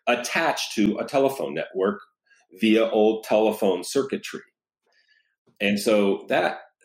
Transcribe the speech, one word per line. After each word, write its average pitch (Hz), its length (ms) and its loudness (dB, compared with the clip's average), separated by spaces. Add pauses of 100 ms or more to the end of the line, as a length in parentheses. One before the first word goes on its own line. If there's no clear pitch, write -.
attached 135 680 -2
to 104 220 2
a 120 80 -6
telephone 135 480 -2
network 95 460 -2 (640)
via 110 280 4
old 110 360 2
telephone 104 580 0
circuitry. - 580 -6 (1200)
And 104 180 0
so 101 520 2
that, 90 300 -2 (260)